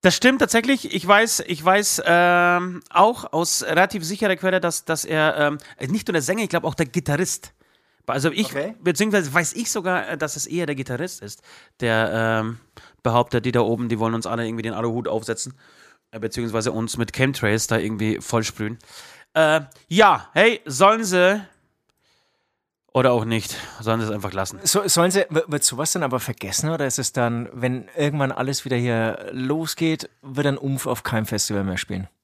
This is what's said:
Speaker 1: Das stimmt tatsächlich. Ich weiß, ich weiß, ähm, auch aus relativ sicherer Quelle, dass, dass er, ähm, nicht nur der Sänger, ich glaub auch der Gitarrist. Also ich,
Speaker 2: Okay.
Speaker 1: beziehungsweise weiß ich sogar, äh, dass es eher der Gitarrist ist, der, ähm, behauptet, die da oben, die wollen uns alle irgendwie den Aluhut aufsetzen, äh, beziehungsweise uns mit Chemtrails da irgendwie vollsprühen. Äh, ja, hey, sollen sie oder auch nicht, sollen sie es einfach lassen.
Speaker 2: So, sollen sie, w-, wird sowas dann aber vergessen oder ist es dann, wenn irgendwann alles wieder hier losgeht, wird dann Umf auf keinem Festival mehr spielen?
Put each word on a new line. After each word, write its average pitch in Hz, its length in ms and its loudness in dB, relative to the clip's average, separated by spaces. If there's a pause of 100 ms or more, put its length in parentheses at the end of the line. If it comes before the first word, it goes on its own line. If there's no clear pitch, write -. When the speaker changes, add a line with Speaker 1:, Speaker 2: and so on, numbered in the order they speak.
Speaker 1:
Das 180 140 4
stimmt 262 240 4
tatsächlich. 247 540 2
Ich 175 140 -4
weiß, 214 400 4
ich 151 160 -6
weiß, 202 420 2
ähm, 175 840 4
auch 214 440 2
aus 165 300 -2
relativ 180 400 2
sicherer 190 320 -2
Quelle, 185 240 0
dass, 170 260 -4
dass 160 200 -2
er, 156 320 2
ähm, 147 200 2 (320)
nicht 202 180 -2
nur 208 60 0
der 165 80 2
Sänger, 190 220 0
ich 196 60 -4
glaub 170 140 -2
auch 151 120 -2
der 165 100 0
Gitarrist. 147 680 -4 (520)
Also 135 260 0
ich, 202 160 -2
Speaker 2:
Okay. 165 340 -6
Speaker 1:
beziehungsweise 180 520 0
weiß 170 200 0
ich - 180 -6
sogar, 180 380 -2
äh, 156 80 -6
dass 147 180 -4
es 143 100 -6
eher 170 220 -4
der 147 80 -4
Gitarrist 131 460 -8
ist, 104 200 -16 (380)
der, 113 340 2
ähm, 113 460 0 (420)
behauptet, 120 440 2
die 127 60 -2
da 120 100 4
oben, 117 280 0
die 113 80 -2
wollen 113 160 0
uns 113 140 -4
alle 117 180 -4
irgendwie 113 180 -6
den 113 100 -6
Aluhut 117 340 -4
aufsetzen, 110 460 -4 (580)
äh, 113 80 -14
beziehungsweise 113 520 -2
uns 113 260 -4
mit 113 160 -2
Chemtrails 113 540 2
da 113 100 0
irgendwie 107 440 -2
vollsprühen. 113 560 -4 (560)
Äh, 156 280 4 (260)
ja, 180 460 6
hey, 220 320 4
sollen 190 380 4
sie 185 380 4 (1500)
oder 127 180 4
auch 117 140 2
nicht, 113 320 -2 (240)
sollen 113 180 0
sie 113 60 -2
es 110 60 -4
einfach 101 200 -6
lassen. 98 320 -6
Speaker 2:
So, 196 240 2
sollen 170 240 2
sie, 190 180 2
w-, 160 180 0
wird 147 180 -2
sowas 139 260 -2
dann 175 120 -2
aber 127 180 -2
vergessen 107 480 -6
oder 147 180 -2
ist 127 100 -4
es 131 140 -4
dann, 120 400 -2
wenn 123 460 -4
irgendwann 147 340 0
alles 135 320 -4
wieder 127 140 -2
hier 113 560 -2
losgeht, 156 760 -4 (120)
wird 139 240 -4
dann 139 120 0
Umf 135 300 -4
auf 123 160 -4
keinem 110 220 -2
Festival 101 400 -2
mehr 92 120 -2
spielen? 95 300 -8 (160)